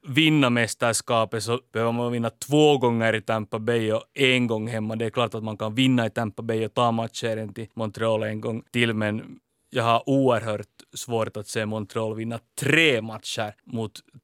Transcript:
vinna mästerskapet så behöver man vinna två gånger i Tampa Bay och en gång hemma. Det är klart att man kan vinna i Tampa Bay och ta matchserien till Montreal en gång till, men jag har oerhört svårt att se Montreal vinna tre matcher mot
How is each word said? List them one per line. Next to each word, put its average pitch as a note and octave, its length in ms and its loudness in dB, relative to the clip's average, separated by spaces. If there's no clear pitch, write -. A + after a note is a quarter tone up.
vinna D3 420 4
mästerskapet A#2 920 0
så A#2 180 -2
behöver A#2 200 0
man A#2+ 200 -2
vinna A#2 180 -2
två D3 480 4
gånger A#2 360 2
i A2 60 -2
Tampa A2 380 -4
Bay A2 340 0
och A2 120 -2
en B2+ 320 2
gång A2 220 -4
hemma. A2 280 -4
Det A2+ 80 -4
är A2 60 -4
klart A#2 240 -2
att A2 100 -8
man A2 120 -6
kan G#2+ 180 -6
vinna B2+ 320 4
i G#2+ 40 -2
Tampa A2+ 320 -6
Bay A2+ 220 -2
och G#2+ 100 -8
ta A#2+ 180 2
matchserien A2 640 -6
till A2+ 200 -10
Montreal A2 480 -2
en A2 180 -6
gång A2+ 220 -6
till, A#2 220 2
men G#2+ 460 -4
jag B2 140 -2
har A#2 240 2
oerhört A#2 580 0
svårt A2+ 420 -4
att G#2+ 120 -10
se A2 180 -4
Montreal A2 480 -6
vinna A2+ 240 -8
tre D3 420 4
matcher A2 520 -8
mot A2 280 -6